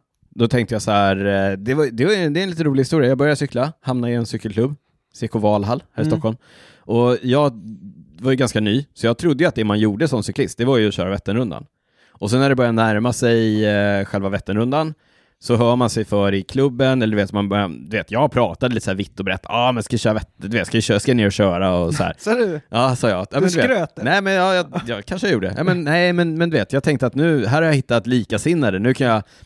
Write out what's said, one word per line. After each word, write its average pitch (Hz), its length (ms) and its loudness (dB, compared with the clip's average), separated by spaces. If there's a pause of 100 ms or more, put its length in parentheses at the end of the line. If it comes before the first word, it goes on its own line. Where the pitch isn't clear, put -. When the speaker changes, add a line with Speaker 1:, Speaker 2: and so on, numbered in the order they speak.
(300)
Speaker 1:
då 117 180 0
tänkte 117 280 0
jag 104 60 -4
så 110 100 -2
här, 98 340 2 (260)
eh, 98 60 -6
det 107 160 -4
var, 151 180 2
det 117 140 0
var 202 80 2
en, 170 200 0
det 160 60 0
är 190 40 0
en 190 60 -4
lite 165 140 -4
rolig 135 180 2
historia. 131 280 2
Jag 131 80 2
började 147 180 2
cykla, 139 460 -2
hamnade 120 320 -2
i - 20 0
en 117 100 -2
cykelklubb, 110 500 -2 (380)
C - 140 -8
K 113 120 -4
Valhall 104 440 0 (100)
här - 100 -4
i 156 40 -2
Speaker 2:
Mm. 156 40 0
Speaker 1:
Stockholm. 113 260 -2 (420)
Och 120 420 2
jag 135 300 2 (680)
var 127 120 0
ju 131 60 2
ganska 123 220 0
ny, 107 340 0
så - 120 -6
jag 117 120 2
trodde 147 260 2
ju 156 40 4
att - 80 -2
det 113 80 0
man 104 160 2
gjorde 107 280 2
som 117 160 -2
cyklist, - 340 -4
det 117 80 -2
var 135 120 2
ju 107 100 4
att 101 60 0
köra 90 160 -4
Vätternrundan. 101 560 -4 (460)
Och - 180 -8
sen 123 100 2
när 139 100 4
det 127 60 4
började 117 200 2
närma 113 380 2
sig, 110 520 2
eh, 101 400 0
själva 98 240 -4
Vätternrundan, 120 640 -2 (460)
så - 160 0
hör 120 200 4
man 123 140 2
sig 107 160 -2
för 101 280 0
i 98 100 -2
klubben, 131 580 0
eller 110 160 0
du 101 60 2
vet, 92 100 -4
man 101 160 -2
börjar, 101 180 0 (220)
du 107 80 -4
vet, - 140 -6
jag 131 200 0
pratade 120 440 0
lite 107 80 -4
så - 80 -4
här 95 40 -2
vitt 98 240 -8
och 98 60 -6
brett. 95 180 -4
"Ja, 123 280 0
men 117 120 -2
ska - 100 -6
vi 120 40 0
köra 110 160 0
Vätter-, - 340 -8
du 113 100 -2
vet, 90 100 -2
ska - 100 -2
vi 113 40 4
köra, 104 180 2
ska 131 120 0
ni 123 40 4
ner 110 120 4
och 98 40 2
köra?" 95 460 2
och 85 160 -2
så 143 100 -2
här. 87 120 -4
Speaker 2:
<laughs> - 20 -20
Sa 214 160 -4
du? 196 360 -2
Speaker 1:
Ja, 123 260 0
sa 120 140 0
jag. 92 100 0
Ja, 98 120 -4
Speaker 2:
Du 139 80 -2
Speaker 1:
men 180 100 2
du 170 60 -2
vet. - 100 2
Speaker 2:
skröt, 214 340 -2
eller? 120 120 -2
Speaker 1:
Nej, 196 100 2
men 196 120 -2
ja, 185 220 2
jag, 180 100 0 (220)
jag 110 180 -8
kanske 190 240 -4
gjorde. 98 280 0
Ja, - 60 -4
men, 175 200 0
nej, 175 300 2
men, 170 240 0
men 170 120 0
du 156 80 0
vet, 101 160 -2
jag 139 100 0
tänkte 131 240 0
att - 80 -4
nu, 147 300 2
här 123 160 2
har 165 60 2
jag 156 80 4
hittat 117 320 0
likasinnade. 120 720 0
Nu 123 140 2
kan 131 140 0
jag, 110 160 2 (220)